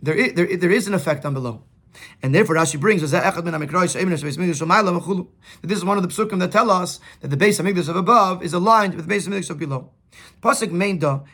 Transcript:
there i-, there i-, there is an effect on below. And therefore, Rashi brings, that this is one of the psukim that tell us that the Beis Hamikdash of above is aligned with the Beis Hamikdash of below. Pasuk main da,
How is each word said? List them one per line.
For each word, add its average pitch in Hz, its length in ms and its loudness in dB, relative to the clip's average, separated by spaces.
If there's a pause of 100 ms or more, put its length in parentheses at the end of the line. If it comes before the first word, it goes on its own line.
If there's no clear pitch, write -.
there 151 180 0
i-, 254 100 2
there 170 200 0
i-, 185 60 -2
there 175 160 2
is 208 160 2
an 202 80 -2
effect 147 280 -2
on 143 120 -4
below. 123 260 -8 (640)
And 135 100 0
therefore, 160 220 4
Rashi 160 240 0
brings, 185 240 2
that 143 80 -4 (2500)
this 196 160 -2
is 175 80 -4
one 202 120 0
of 185 60 0
the 175 60 -2
psukim 208 300 -2
that 180 120 -2
tell 220 200 4
us 180 280 -2 (220)
that 143 60 -10
the 139 100 -2
Beis - 240 4
Hamikdash 180 260 0
of 165 80 -4
above 190 480 4
is 170 100 -6
aligned 202 420 2
with 165 120 -10
the 190 60 -2
Beis 202 140 -2
Hamikdash 190 240 -6
of 151 80 -10
below. 139 320 -6 (500)
Pasuk 262 300 2
main 185 260 0
da, 143 220 0 (140)